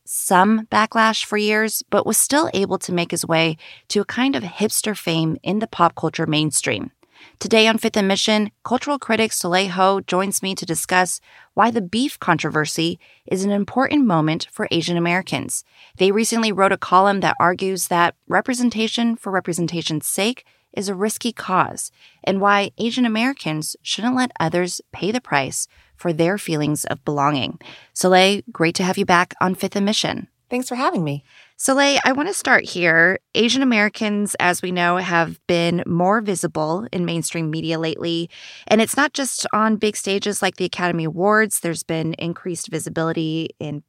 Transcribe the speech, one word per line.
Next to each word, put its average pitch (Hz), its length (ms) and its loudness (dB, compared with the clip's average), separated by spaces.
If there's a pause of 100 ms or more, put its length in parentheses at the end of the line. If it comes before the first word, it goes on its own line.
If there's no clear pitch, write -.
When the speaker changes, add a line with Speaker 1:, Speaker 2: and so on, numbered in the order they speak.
Speaker 1:
some 214 680 2
backlash 220 540 0
for 208 140 -4
years, 214 520 0
but 202 160 2
was 220 120 0
still 302 360 2
able 190 260 0
to - 120 -8
make 170 200 -2
his 170 140 -4
way 160 300 2 (320)
to 208 140 0
a - 40 -2
kind 262 300 -2
of 233 80 -4
hipster 202 540 -4
fame 160 460 0
in 196 160 -2
the 226 80 -4
pop - 280 2
culture 160 320 -4
mainstream. 151 640 -2 (460)
Today 220 300 4
on 220 100 2
Fifth 220 200 -4
and 190 100 2
Mission, 208 440 0 (120)
cultural 269 340 -4
critic 220 360 -2
Soleil 185 360 0
Ho 190 300 2
joins 190 420 -2
me 190 140 -4
to - 100 -8
discuss 180 540 0 (340)
why 214 160 2
the 226 120 0
Beef 226 360 -2
controversy 160 800 0 (280)
is 190 180 -2
an 202 80 0
important 254 540 2
moment 160 440 2
for - 220 -6
Asian 165 240 0
Americans. 170 680 -2 (320)
They 190 160 4
recently 220 400 0
wrote 196 180 2
a 226 60 0
column 196 420 4
that 170 180 2
argues 185 520 0
that 175 260 2 (140)
representation 226 880 0
for 196 160 -6
representation's 165 720 -2
sake 214 380 -2 (260)
is 196 160 -6
a 202 80 -4
risky 214 380 -2
cause, - 580 -4 (320)
and 190 160 0
why 202 380 2
Asian 240 280 0
Americans 220 760 -2
shouldn't 247 340 -2
let 254 240 0
others 175 420 -2 (120)
pay 185 180 -4
the 247 80 -2
price - 480 -2 (300)
for 175 160 -2
their 170 240 2
feelings 151 480 -2
of - 180 -6
belonging. 143 560 -2 (340)
Soleil, 185 580 4
great 165 240 0
to 185 80 0
have 185 140 0
you 202 80 0
back 180 360 4
on 185 140 2
Fifth 196 200 -4
and 196 100 0
Mission. - 420 -2 (220)
Speaker 2:
Thanks 247 200 -4
for 247 60 -6
having 262 280 0
me. 143 200 -4 (340)
Speaker 1:
Soleil, 277 480 2
I 262 80 2
want 285 140 -2
to 403 60 -4
start 247 300 2
here. 175 560 4 (160)
Asian 233 260 2
Americans, 208 800 0
as 180 220 2
we 180 100 -4
know, 175 260 2
have 170 480 0
been 170 400 2
more 185 360 2
visible 175 680 -2
in 175 140 -2
mainstream 165 460 -4
media 160 260 -4
lately. 165 540 -4 (360)
And 220 140 4
it's 214 160 -2
not 294 160 2
just - 400 -4
on 214 220 2
big 214 200 0
stages 202 460 -2
like 190 140 0
the 185 100 -2
Academy 170 380 -2
Awards. 202 560 2
There's 165 240 -6
been 160 320 -2
increased 170 560 -8
visibility 160 760 -4 (100)
in 147 300 -8